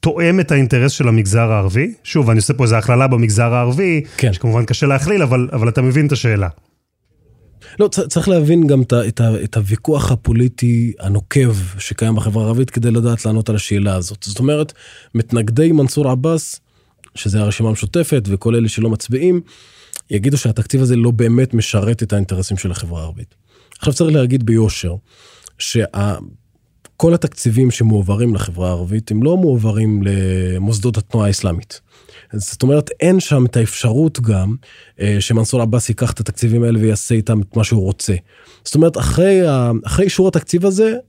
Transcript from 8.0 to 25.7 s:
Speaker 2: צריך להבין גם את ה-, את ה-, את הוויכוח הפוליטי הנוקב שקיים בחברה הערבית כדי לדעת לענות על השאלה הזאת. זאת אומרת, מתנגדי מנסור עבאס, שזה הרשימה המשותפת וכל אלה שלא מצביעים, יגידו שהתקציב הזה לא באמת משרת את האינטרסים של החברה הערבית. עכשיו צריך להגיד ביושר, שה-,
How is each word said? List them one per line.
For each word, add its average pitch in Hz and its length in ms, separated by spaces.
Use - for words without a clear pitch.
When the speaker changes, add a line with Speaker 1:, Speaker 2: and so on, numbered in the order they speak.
Speaker 2:
צריך 165 280
להבין 165 380
גם 139 160
את 123 100
ה-, 120 160
את 117 120
ה-, 110 240
את 104 120
הוויכוח 113 560
הפוליטי 120 880
הנוקב 104 560
שקיים 113 360
בחברה 110 300
הערבית 117 260
כדי 120 200
לדעת 117 360
לענות 110 220
על 107 80
השאלה 101 380
הזאת. 92 280
זאת 101 160
אומרת, 151 340
מתנגדי 117 580
מנסור 143 380
עבאס, 151 500
שזה 104 260
הרשימה 104 280
המשותפת 120 580
וכל 98 280
אלה 117 140
שלא 110 220
מצביעים, 143 500
יגידו 123 260
שהתקציב 127 460
הזה 123 140
לא 117 140
באמת 120 440
משרת 110 480
את 107 100
האינטרסים 95 440
של 92 140
החברה 85 300
הערבית. 82 340
עכשיו 147 160
צריך 160 200
להגיד 127 320
ביושר, 110 480
שה-, 101 560